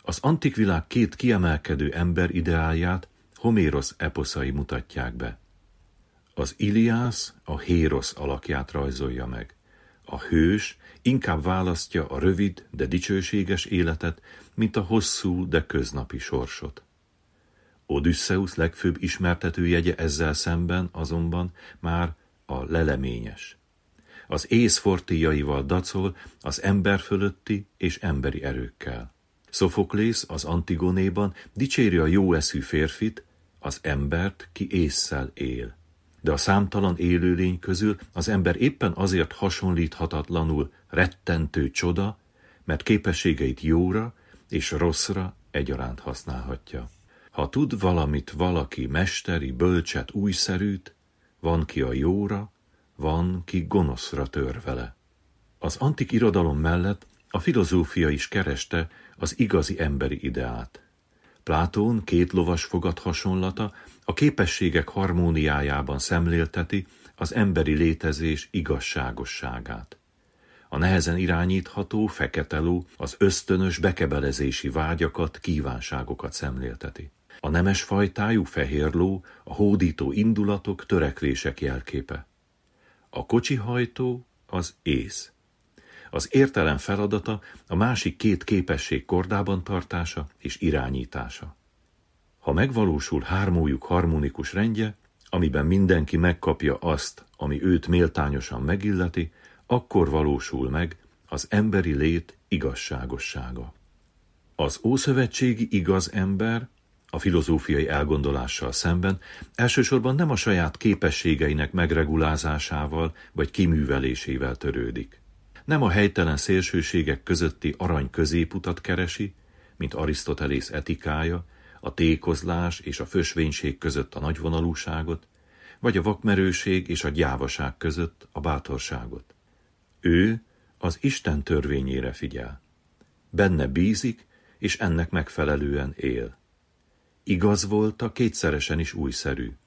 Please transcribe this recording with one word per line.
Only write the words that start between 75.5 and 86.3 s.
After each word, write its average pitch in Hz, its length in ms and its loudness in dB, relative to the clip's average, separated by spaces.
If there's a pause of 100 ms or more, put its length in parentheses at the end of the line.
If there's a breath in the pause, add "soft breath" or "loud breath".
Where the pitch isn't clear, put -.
szemlélteti. 67 800 -8 (320 loud breath)
A 76 60 -4
nemes 92 320 4
fajtájú 101 640 2
fehér 73 500 -2
ló 92 300 2 (200 loud breath)
a - 100 -14
hódító 87 580 2
indulatok, 104 720 0
törekvések 71 760 0
jelképe. 67 640 -6 (800 soft breath)
A - 160 -10
kocsihajtó 123 1000 0 (200)
az 87 360 -6
ész. 69 500 -4 (800 loud breath)
Az - 220 -4